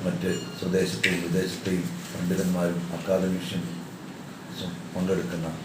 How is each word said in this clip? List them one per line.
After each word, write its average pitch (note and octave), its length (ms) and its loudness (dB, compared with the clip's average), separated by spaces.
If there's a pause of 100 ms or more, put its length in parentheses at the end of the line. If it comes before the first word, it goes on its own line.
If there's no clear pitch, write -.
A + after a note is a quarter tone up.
മറ്റ് F2 260 0 (300)
സ്വദേശത്തെയും F2+ 640 2
വിദേശത്തെയും F2+ 600 2 (260)
പണ്ഡിതന്മാരും F2+ 680 2 (160)
അക്കാദമിഷ്യൻസും - 1800 -2 (220)
പങ്കെടുക്കുന്ന F2 560 2 (140)